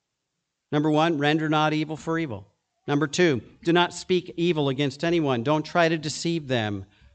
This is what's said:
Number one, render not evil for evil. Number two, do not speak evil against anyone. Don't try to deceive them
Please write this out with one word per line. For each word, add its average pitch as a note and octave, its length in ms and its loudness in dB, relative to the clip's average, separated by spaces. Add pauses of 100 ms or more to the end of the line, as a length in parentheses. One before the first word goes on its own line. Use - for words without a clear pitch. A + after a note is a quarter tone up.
(720)
Number D3+ 180 2
one, D#3 260 2
render D#3 300 0
not D#3 260 2
evil D#3 220 -4
for E3 240 -4
evil. A#2 280 -8 (380)
Number D3 220 2
two, D3 340 2 (220)
do E3+ 80 2
not F3 220 4
speak F3+ 420 -2
evil E3 320 0
against C#3 380 -2
anyone. D3+ 360 0
Don't D3+ 240 0
try E3+ 220 2
to E3 100 0
deceive D#3 500 -4
them G#2+ 380 -2 (300)